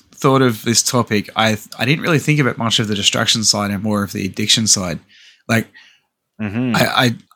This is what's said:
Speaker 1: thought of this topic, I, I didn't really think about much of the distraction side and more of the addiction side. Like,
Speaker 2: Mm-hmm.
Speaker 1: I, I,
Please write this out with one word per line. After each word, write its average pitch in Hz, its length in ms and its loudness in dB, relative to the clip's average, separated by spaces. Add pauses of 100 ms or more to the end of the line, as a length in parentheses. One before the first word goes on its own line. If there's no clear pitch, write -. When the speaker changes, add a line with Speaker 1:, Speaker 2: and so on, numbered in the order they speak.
(140)
Speaker 1:
thought 135 280 4
of 120 220 2
this 117 200 2
topic, 110 520 0
I, 110 220 2 (200)
I 117 80 -2
didn't 151 160 0
really 165 180 0
think 151 200 0
about 123 180 0
much 113 220 -2
of 110 80 -2
the 104 80 -2
distraction 113 480 0
side 101 280 0
and 98 120 -4
more 104 200 0
of 95 80 -6
the 101 140 -4
addiction 107 420 0
side. 90 320 0 (480)
Like, 110 200 0 (760)
Speaker 2:
Mm-hmm. 113 340 -2
Speaker 1:
I, 123 120 2
I, 120 280 0 (200)